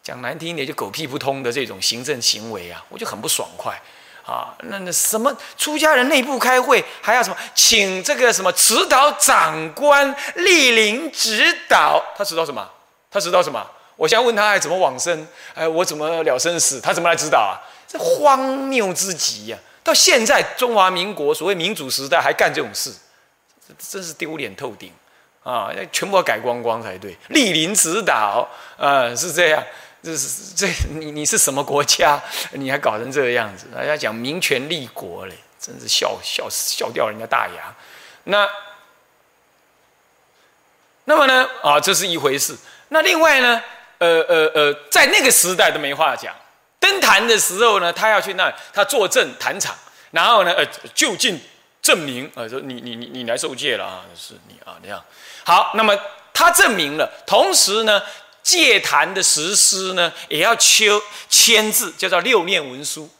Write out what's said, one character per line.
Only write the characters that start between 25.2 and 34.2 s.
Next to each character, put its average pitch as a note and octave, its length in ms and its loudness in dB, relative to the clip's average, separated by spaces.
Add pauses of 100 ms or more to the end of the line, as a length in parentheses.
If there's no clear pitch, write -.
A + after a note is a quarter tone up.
啊！ A#2 280 -6 (200)
全 - 180 -6
部 G3 60 -4
要 F3+ 60 4
改 B2 160 -2
光 A#2+ 240 -4
光 A2+ 200 -4
才 G2+ 140 -12
对。 F#2 220 -14 (140)
莅 A#3 200 2
临 D#3+ 220 0
指 F#3+ 300 0
导， A2+ 440 0 (300)
呃， C3 380 0
是 D3+ 180 -6
这 E3+ 140 2
样。 D#3 160 2 (400)
这 D#3+ 140 -8
是， C3+ 380 -10
这， F#3+ 120 -2 (280)
你， D#3 160 -12
你 D3+ 120 -8
是 C#3+ 140 0
什 C3+ 160 2
么 C#3 100 -2
国 C#3+ 200 0
家？ D3 360 2 (340)
你 C#3 180 -8
还 C#3 40 0
搞 A#2+ 220 -2
成 A#2+ 140 -8
这 C#3+ 100 0
个 B2+ 80 2
样 A2+ 260 -2
子？ F#2 200 -20
人 B2+ 100 -6
家 D3 100 -2
讲 B2+ 200 -4
民 C3 260 -6